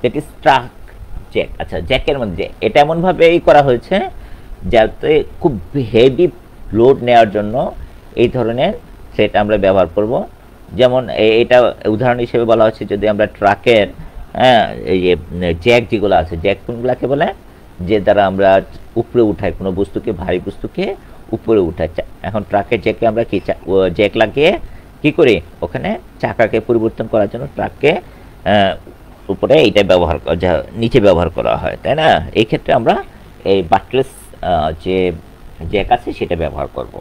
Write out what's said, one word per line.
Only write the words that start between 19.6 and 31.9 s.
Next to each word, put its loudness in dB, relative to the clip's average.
বস্তুকে, -6
ভারী -4
বস্তুকে -8
উপরে 0
উঠাই। -2
চা-, -6
এখন -6
ট্রাকের -2
জ্যাকে -2
আমরা 0
কি -4
চা-, -6
ও, 2
jack 0
লাগিয়ে 2
কি 0
করি? 4
ওখানে -6
চাকাকে 0
পরিবর্তন -2
করার 0
জন্য -10
ট্রাককে, -2
আহ, -2
উপরে 0
এইটা 4
ব্যবহার 2
ক-, -2
যা-, 0
নিচে 0
ব্যবহার 2
করা -2
হয়, -6
তাই -2